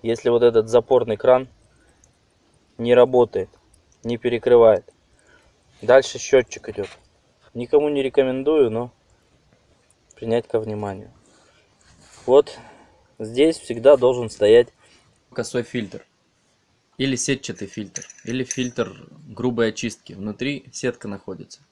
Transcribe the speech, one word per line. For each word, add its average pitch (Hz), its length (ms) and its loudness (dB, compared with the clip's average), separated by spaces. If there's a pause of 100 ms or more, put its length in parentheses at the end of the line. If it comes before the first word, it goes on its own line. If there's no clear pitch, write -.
если 113 260 -2
вот 117 140 2
этот 113 260 2
запорный 117 480 0
кран 131 300 2 (1300)
не 117 160 0
работает, 123 560 2 (540)
не 117 160 -8
перекрывает? 117 680 4 (960)
Дальше 127 380 2
счётчик - 500 -2
идёт. 101 200 -10 (680)
Никому 143 340 0
не 139 140 -2
рекомендую, 135 640 0
но 117 220 -8 (1200)
принять 113 340 -6
ко 113 120 -4
вниманию. 104 520 -10 (1160)
Вот 135 280 2 (600)
здесь 127 400 0
всегда 123 400 4
должен 123 320 0
стоять 113 380 4 (680)
косой 117 300 -8
фильтр 107 420 -12 (960)
или 131 160 -4
сетчатый 120 520 -8
фильтр, - 380 -14 (200)
или 127 180 -8
фильтр 123 640 -8 (200)
грубой 117 420 -4
очистки. - 440 -12
Внутри 107 580 -10
сетка - 360 -10
находится. - 540 -16 (100)